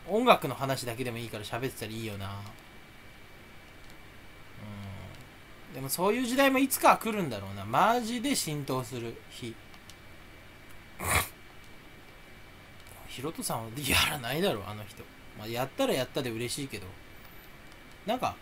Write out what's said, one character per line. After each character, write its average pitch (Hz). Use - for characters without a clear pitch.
音 220
楽 202
の 123
話 131
だ 120
け 127
で 123
も 113
い 117
い 110
か 110
ら 107
喋 120
っ -
て -
た 110
ら 107
い 113
い 110
よ 101
な。 98
う -
ん。 147
で 135
も 135
そ 190
う -
い 254
う -
時 240
代 277
も 262
い 269
つ -
か 277
は 196
来 226
る 208
ん 156
だ 104
ろ 98
う 101
な。 98
マ 185
ジ 233
で 269
浸 147
透 131
す 117
る 117
日。 113
ひ -
ろ 143
と 254
さ 180
ん 113
は 113
や 139
ら 151
な 123
い 160
だ 196
ろ、 104
あ 104
の 107
人。 -
ま 107
あ、 -
や 117
っ 139
た 269
ら 226
や 131
っ -
た 143
で 123
嬉 113
し 147
い 135
け 107
ど。 98
な 226
ん 254
か、 -